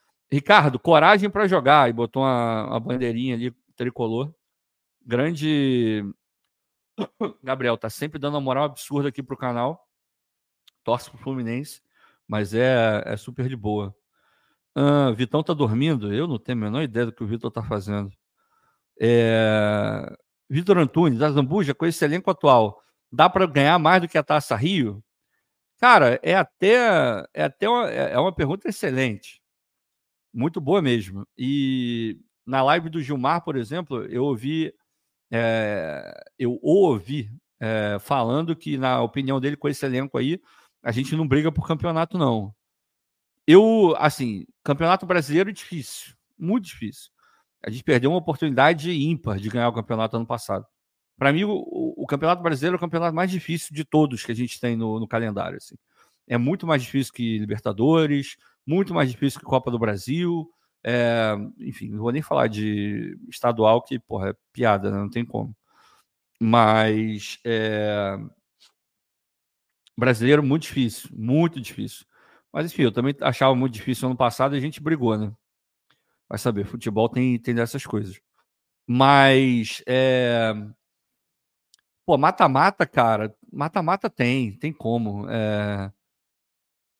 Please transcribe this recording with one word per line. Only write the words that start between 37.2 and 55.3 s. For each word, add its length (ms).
é, 400
falando 560
que, 220
na 240
opinião 380
dele, 160
com 120
esse 160
elenco 340
aí, 220
a 80
gente 240
não 100
briga 260
por 140
campeonato, 520
não. 360
Eu, 520
assim, 480
campeonato 420
brasileiro 440
é 20
difícil, 640
muito 260
difícil. 460
A 60
gente 140
perdeu 260
uma 80
oportunidade 760
ímpar 460
de 100
ganhar 200
o 40
campeonato 440
ano 100
passado. 400
Pra 160
mim, 120
o, 80
o, 500
o 40
Campeonato 360
Brasileiro 320
é 40
o 20
campeonato 340
mais 160
difícil 420
de 120
todos 400
que 80
a 20
gente 240
tem 160
no, 240
no 80
calendário, 500